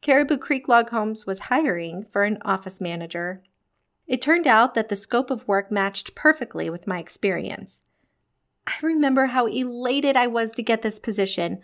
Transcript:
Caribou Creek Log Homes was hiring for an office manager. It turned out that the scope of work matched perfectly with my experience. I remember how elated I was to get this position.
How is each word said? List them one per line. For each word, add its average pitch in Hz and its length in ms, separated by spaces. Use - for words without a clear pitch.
Caribou 277 360
Creek 269 300
Log 233 240
Homes 220 340
was 190 140
hiring 185 640
for 202 220
an 208 180
office 190 360
manager. 175 640
It 254 140
turned 330 260
out 240 260
that 220 140
the 202 80
scope 247 340
of 254 200
work 196 200
matched 196 460
perfectly 240 540
with 175 180
my 185 100
experience. 190 840
I - 160
remember 285 440
how 247 220
elated 254 680
I 247 120
was 226 240
to 226 120
get 226 180
this 214 160
position. 190 680